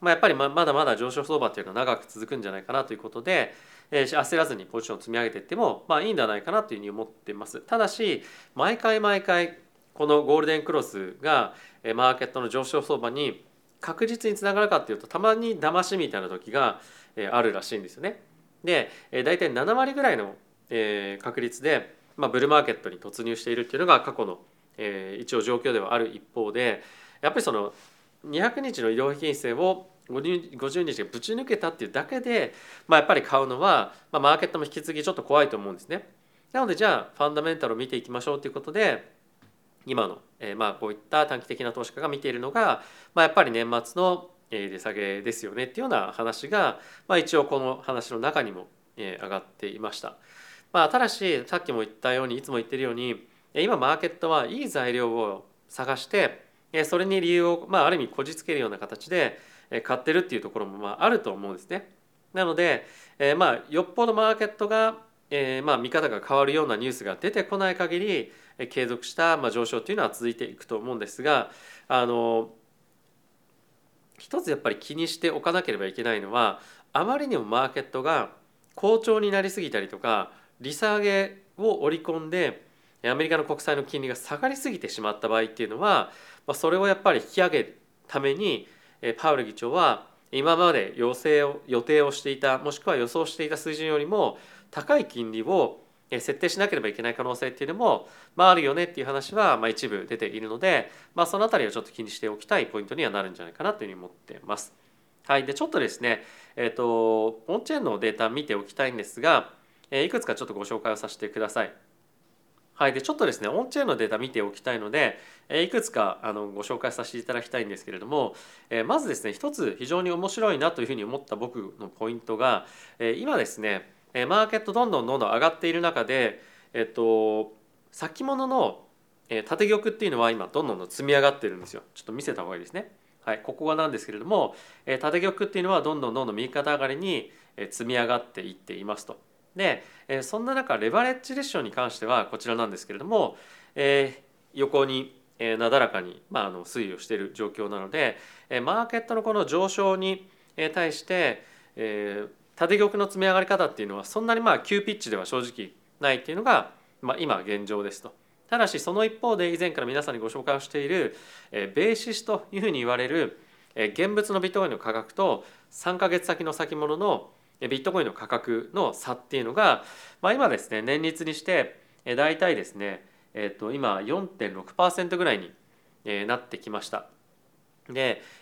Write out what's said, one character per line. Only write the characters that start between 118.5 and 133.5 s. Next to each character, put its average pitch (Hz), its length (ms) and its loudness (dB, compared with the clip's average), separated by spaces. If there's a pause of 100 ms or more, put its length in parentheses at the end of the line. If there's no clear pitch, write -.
え 117 100 -2
ー、 113 40 0
ま 226 140 0
ず 277 100 -4
で 139 60 -2
す - 100 -10
ね、 104 100 -4
一 294 160 -6
つ - 280 -4
非 127 80 -8
常 170 140 0
に 180 100 -2
面 175 180 -2
白 214 260 2
い 139 40 -2
な 156 140 2
と - 80 -6
い 117 40 0
う - 20 -6
ふ 120 40 -6
う 135 40 -2
に 107 100 -6
思 123 140 -6
っ - 60 -10
た 107 120 -6
僕 113 420 -8
の 104 100 -12
ポ 110 200 -6
イ 120 60 -4
ン 113 60 -10
ト 110 180 -6
が、 117 280 2 (320)
え 117 120 0
ー、 139 100 -2
今 269 160 0
で 131 80 2
す - 160 -10
ね、 101 320 -4 (220)
え 123 100 0
ー、 - 20 -4
マ 202 160 4
ー 214 60 2
ケ 220 80 -2
ッ 214 60 0
ト 208 100 -6
ど 233 120 4
ん 233 60 0
ど 143 120 2
ん 117 40 -2
ど 131 100 0
ん - 40 0
ど 107 60 2
ん 101 40 2
上 113 80 4
が 160 120 6
っ - 80 -12
て 170 100 -2
い 165 40 0
る 170 100 0
中 165 220 2
で、 120 380 0 (300)
え 117 100 -2
っ 113 40 0
と、 110 680 2 (380)
先 - 340 -8
物 262 220 0
の、 240 400 2 (420)
え 113 120 -2
ー、 107 40 -8
縦 202 240 2
玉 214 220 2
っ - 20 -8
て 214 140 -6
い - 20 2
う - 20 2
の 123 100 0
は 117 100 6
今 107 200 -4
ど 147 120 0
ん 151 40 -2
ど 113 80 -2
ん 92 40 -8
ど 92 80 -8
ん - 40 -16
積 - 120 -10
み 143 100 4
上 143 80 8
が 139 100 8
っ 139 80 -8
て 110 100 -4
る 92 80 -6
ん 90 40 -14
で 90 60 -16
す - 80 -16
よ。 107 80 -14 (120)
ち - 60 -20
ょ - 20 -20
っ - 40 -20
と 110 60 -10
見 123 100 -8
せ 143 120 -4
た 95 80 -8
方 87 60 -8
が 92 80 -8
い - 20 -10
い - 20 -10
で 85 60 -14
す - 80 -20
ね。 208 160 -10 (340)
は 110 100 -2
い。 107 80 -10
こ - 100 -10